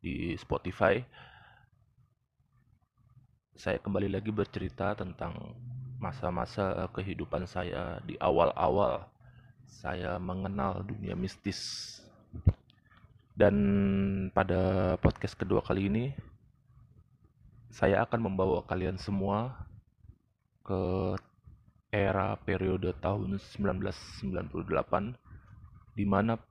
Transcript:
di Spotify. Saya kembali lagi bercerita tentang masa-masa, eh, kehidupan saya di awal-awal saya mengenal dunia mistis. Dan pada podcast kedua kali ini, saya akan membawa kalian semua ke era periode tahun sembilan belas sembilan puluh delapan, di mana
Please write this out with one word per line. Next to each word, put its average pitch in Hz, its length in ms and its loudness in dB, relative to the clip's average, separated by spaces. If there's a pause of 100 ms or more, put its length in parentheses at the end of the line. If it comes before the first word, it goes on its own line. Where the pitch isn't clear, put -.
di 85 400 -4
Spotify. - 640 2 (2500)
Saya - 240 -4
kembali 98 320 -2
lagi 98 240 -4
bercerita 101 640 -4
tentang - 560 -8 (480)
masa-masa, - 800 -2
eh, 87 160 -4
kehidupan 92 480 -4
saya 90 640 -6
di - 80 -8
awal-awal - 960 4 (540)
saya - 560 -6
mengenal 190 640 -4
dunia - 320 -6
mistis. - 800 -6 (1400)
Dan 98 220 8 (720)
pada 92 720 4
podcast - 320 2
kedua 98 240 2
kali 98 320 0
ini, 120 240 0 (1600)
saya 104 320 4
akan 117 240 0
membawa 95 320 2
kalian 90 320 -2
semua 101 720 -2 (960)
ke 92 500 0 (760)
era 98 560 2
periode 92 560 0
tahun 98 400 -2
sembilan 98 400 -2
belas 98 160 -4 (240)
sembilan 92 240 -4
puluh 87 240 -6
delapan, 101 400 0 (880)
di 101 80 2
mana 104 320 4 (120)